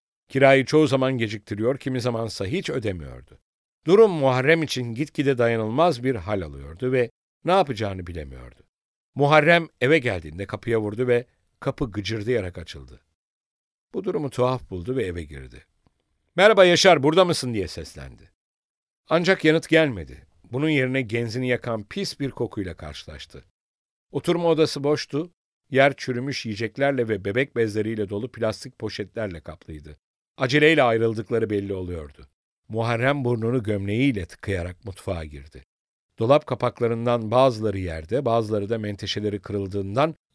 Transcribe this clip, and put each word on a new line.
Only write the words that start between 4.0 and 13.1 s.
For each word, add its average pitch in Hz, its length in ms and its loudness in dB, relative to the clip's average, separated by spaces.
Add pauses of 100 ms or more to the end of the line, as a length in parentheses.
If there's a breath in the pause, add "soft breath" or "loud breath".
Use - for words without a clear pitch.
Muharrem 143 520 2
için 120 320 -6
gitgide 135 420 0
dayanılmaz 120 680 2
bir 131 120 0
hal 101 260 -4
alıyordu 76 500 -8
ve 123 180 2 (360)
ne 165 60 0
yapacağını 107 560 0
bilemiyordu. 65 540 -14 (540)
Muharrem 151 520 4 (140)
eve 147 180 4
geldiğinde 95 460 -6
kapıya 110 360 -4
vurdu 104 260 -4
ve 120 180 2 (340)
kapı 135 320 -4
gıcırdayarak 104 640 -4
açıldı. 69 440 -16 (920)